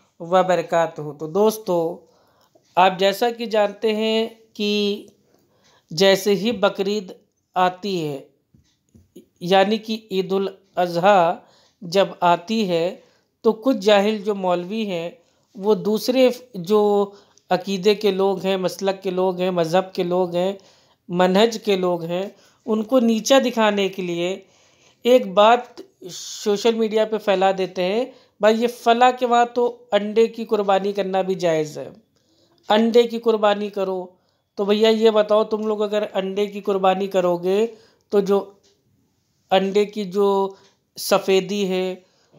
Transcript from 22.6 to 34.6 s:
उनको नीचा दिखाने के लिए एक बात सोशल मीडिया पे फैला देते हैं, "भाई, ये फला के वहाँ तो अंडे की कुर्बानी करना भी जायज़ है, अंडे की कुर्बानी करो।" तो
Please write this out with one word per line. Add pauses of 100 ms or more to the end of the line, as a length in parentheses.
उनको
नीचा
दिखाने
के
लिए (580)
एक
बात (320)
सोशल
मीडिया
पे
फैला
देते
हैं, (260)
"भाई,
ये
फला
के
वहाँ
तो
अंडे
की
कुर्बानी
करना
भी
जायज़
है, (760)
अंडे
की
कुर्बानी
करो।" (400)
तो